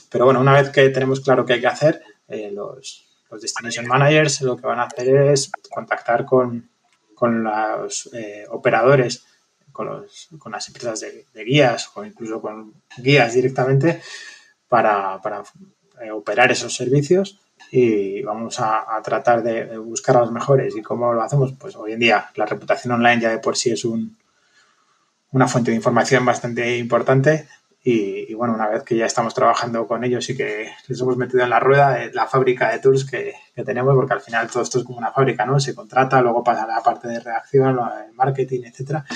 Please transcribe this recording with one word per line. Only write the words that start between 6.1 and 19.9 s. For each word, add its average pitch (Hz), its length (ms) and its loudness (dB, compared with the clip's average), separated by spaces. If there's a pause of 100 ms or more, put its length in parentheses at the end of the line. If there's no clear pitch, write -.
con, 123 440 0 (440)
con 117 300 0
los, 107 680 -4
eh, 104 360 -12
operadores, 120 760 2 (460)
con 107 160 -10
los, 104 420 -16 (100)
con 117 120 -18
las - 160 -10
empresas 110 340 -10
de, - 320 -16
de 110 100 -14
guías 127 500 0
o 104 100 -12
incluso 110 380 -10
con 110 320 -12 (240)
guías 127 360 4
directamente 131 680 2 (640)
para, 101 540 2
para, 101 220 -8 (580)
eh, 110 80 -14
operar 110 420 2
esos 120 220 -4
servicios 143 640 0 (300)
y 104 540 2
vamos 113 360 -8
a, 110 380 -2
a 110 60 -8
tratar 113 400 0
de, 113 220 -2
de 113 120 -12
buscar 113 400 0